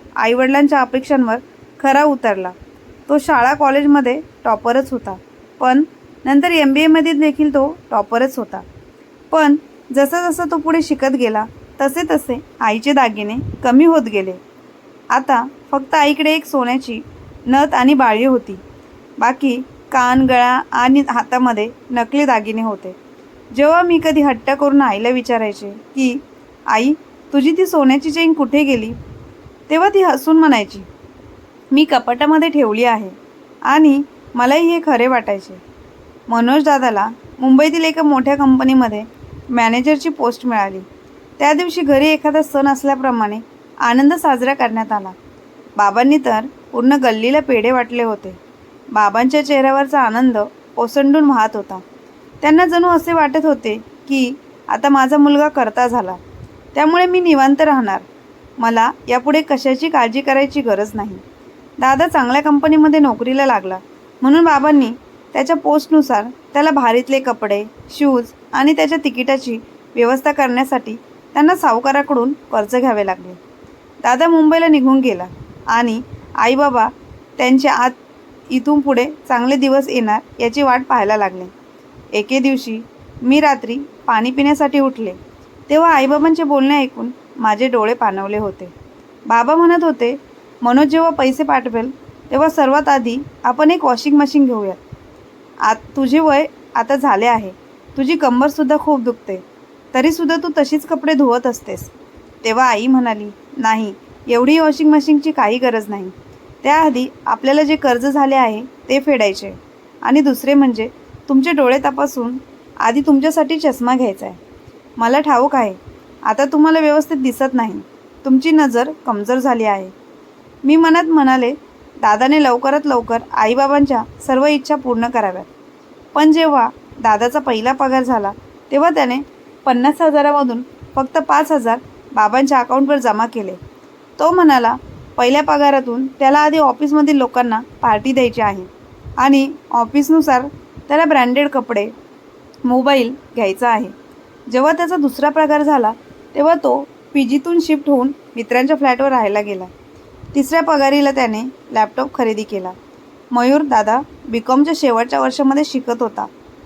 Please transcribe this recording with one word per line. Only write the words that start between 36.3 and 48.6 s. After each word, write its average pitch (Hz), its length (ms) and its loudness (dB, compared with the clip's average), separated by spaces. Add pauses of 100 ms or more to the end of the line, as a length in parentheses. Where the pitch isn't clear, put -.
दादाला 247 460 0 (300)
मुंबईतील 285 440 4
एका 320 180 -2
मोठ्या 277 340 0
कंपनीमध्ये 262 680 0 (460)
मॅनेजरची 247 600 0
पोस्ट 240 360 -4
मिळाली. 196 340 -4 (600)
त्या 285 140 2
दिवशी 349 280 -2
घरी 277 260 2
एखादा 302 340 2
सण 285 260 -2
असल्याप्रमाणे 254 720 -2 (400)
आनंद 269 340 2
साजरा 277 400 0
करण्यात 226 380 -4
आला. 196 200 -6 (680)
बाबांनी 233 400 2
तर 247 280 -2 (260)
पूर्ण 254 220 0
गल्लीला 254 460 0
पेढे 247 320 0
वाटले 240 320 -2
होते. 202 420 -8 (460)